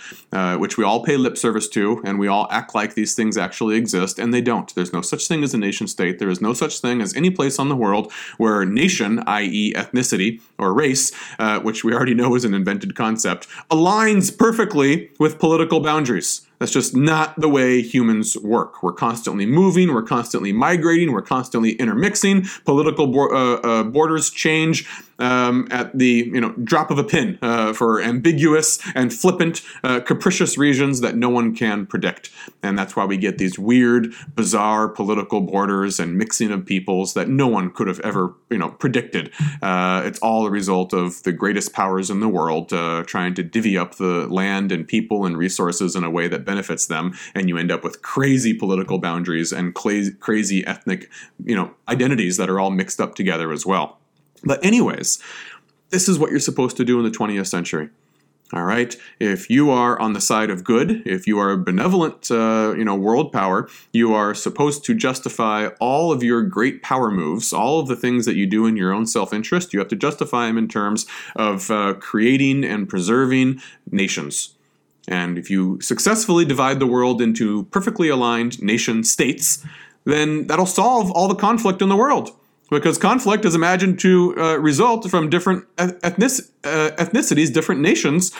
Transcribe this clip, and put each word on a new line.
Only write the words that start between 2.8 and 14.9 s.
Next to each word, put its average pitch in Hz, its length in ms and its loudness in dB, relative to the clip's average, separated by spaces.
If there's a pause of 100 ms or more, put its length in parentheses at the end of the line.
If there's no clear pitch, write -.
these 104 220 -2
things 110 220 0
actually 107 380 -2
exist, 98 440 -2
and 117 120 -2
they 123 100 2
don't. 117 340 -2
There's - 180 -4
no 123 80 -4
such - 260 -4
thing 156 160 -2
as 131 120 -2
a - 20 0
nation 101 300 -4
state. 92 320 -4
There 101 100 -2
is 92 120 -2
no 110 120 0
such 156 260 -4
thing 123 220 -2
as 95 140 -4
any 180 160 2
place 160 260 -2
on 139 120 2
the 143 60 0
world 107 360 0 (260)
where 107 280 2
nation, 113 600 0
I 104 200 0
E 104 280 -2
ethnicity 113 680 -2 (180)
or 98 160 0
race, 131 360 0 (280)
uh, 107 220 0
which 110 220 -4
we 113 80 2
already 120 220 2
know 123 220 2
is 117 100 0
an 101 80 2
invented 98 400 -2
concept, 110 540 -2 (240)
aligns 190 680 4
perfectly 175 800 2